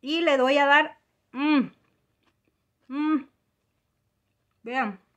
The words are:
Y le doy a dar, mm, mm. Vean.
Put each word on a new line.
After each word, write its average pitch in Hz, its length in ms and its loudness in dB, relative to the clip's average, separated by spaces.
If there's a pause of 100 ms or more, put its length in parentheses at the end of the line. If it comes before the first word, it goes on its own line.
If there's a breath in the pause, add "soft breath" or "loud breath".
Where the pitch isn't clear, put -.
Y 311 200 -4
le 302 160 2
doy 262 200 2
a 285 80 2
dar, 302 320 2 (340)
mm, 277 380 0 (1160)
mm. 294 400 -4 (1400)
Vean. 226 360 -6 (180)